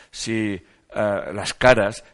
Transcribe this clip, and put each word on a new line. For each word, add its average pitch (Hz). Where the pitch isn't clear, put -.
si, 110
eh, 101
las 101
caras, 110